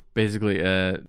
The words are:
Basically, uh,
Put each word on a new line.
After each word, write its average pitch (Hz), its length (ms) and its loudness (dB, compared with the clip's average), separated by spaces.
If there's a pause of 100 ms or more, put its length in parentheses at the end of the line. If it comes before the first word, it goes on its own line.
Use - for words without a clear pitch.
(160)
Basically, 104 500 0
uh, 92 320 0 (120)